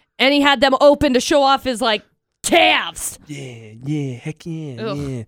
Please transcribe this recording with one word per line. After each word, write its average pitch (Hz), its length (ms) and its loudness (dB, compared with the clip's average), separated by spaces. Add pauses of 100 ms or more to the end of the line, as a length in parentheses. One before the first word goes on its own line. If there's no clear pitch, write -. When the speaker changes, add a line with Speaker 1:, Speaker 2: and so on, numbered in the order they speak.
(180)
Speaker 1:
And 269 160 4
he 285 60 4
had 277 200 2
them 269 200 4
open 285 340 4
to 254 60 4
show 285 220 2
off 269 220 2
his, 240 160 -4
like, 220 220 0 (400)
calves. 277 840 0
Speaker 2:
Yeah, 123 480 -14 (100)
yeah, 143 320 -6
heck - 300 -14
yeah, 156 360 -10
Speaker 1:
Ugh. 208 140 -6
Speaker 2:
yeah. 135 320 -8